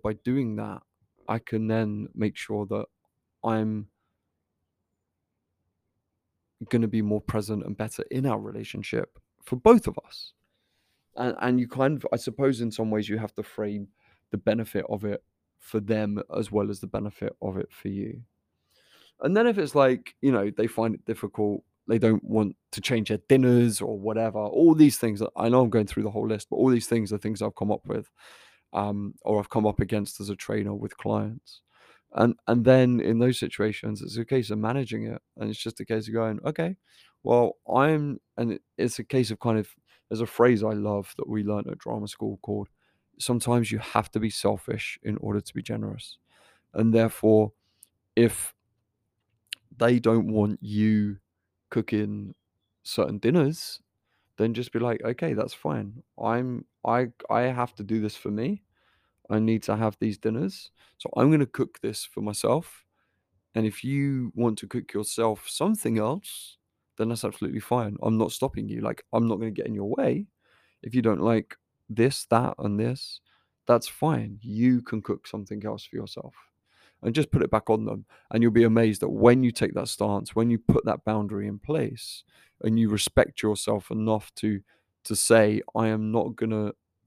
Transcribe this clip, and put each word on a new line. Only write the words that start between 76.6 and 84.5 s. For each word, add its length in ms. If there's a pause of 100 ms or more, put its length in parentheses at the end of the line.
And 140
just 160
put 120
it 80
back 180
on 160
them. 200 (260)
And 120
you'll 80
be 120
amazed 380
that 80
when 340
you 80
take 220
that 160
stance, 460
when 140
you 80
put 280
that 180
boundary 440
in 120
place, 640 (380)
and 180
you 100
respect 520
yourself 480
enough 460
to, 260 (440)